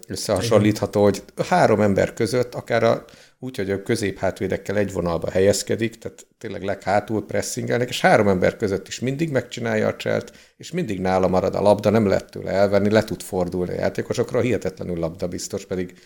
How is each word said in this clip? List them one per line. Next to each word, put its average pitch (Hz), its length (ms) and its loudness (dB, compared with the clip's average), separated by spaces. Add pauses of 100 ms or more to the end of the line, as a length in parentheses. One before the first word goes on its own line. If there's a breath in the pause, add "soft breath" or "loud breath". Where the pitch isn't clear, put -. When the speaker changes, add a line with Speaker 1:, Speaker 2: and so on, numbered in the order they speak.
Speaker 1:
összehasonlítható, 104 1000 2
Speaker 2:
Igen. 98 140 0 (140)
Speaker 1:
hogy 165 100 -4
három 117 340 4
ember 101 340 2
között, 120 400 -2
akár 117 280 0
a, 113 220 2 (340 soft breath)
úgy, 127 180 -12
hogy 98 140 -4
a 98 120 -2
középhátvédekkel 98 960 -2
egy 98 160 0
vonalba 87 380 -2
helyezkedik, 110 680 2
tehát - 280 -16 (120)
tényleg 95 240 -10
leghátul 104 640 -2
pressingelnek, 120 640 -2
és - 120 -6
három 127 280 4
ember 92 280 2
között 98 320 -4
is - 120 -10
mindig 139 300 -4
megcsinálja 117 560 -2
a 104 100 -2
cselt, - 360 -4 (240 soft breath)
és - 140 -18
mindig 113 300 -4
nála 92 280 2
marad 92 260 0
a 92 80 -2
labda, 104 280 4
nem 107 160 4
lehet 95 240 0
tőle 95 200 -10
elvenni, 101 400 4
le 110 140 4
tud - 180 -8
fordulni 90 500 -4
a - 60 -6
játékosokról, 113 640 -2
hihetetlenül 92 560 -4
labdabiztos, 90 680 -6
pedig 90 280 -6 (120)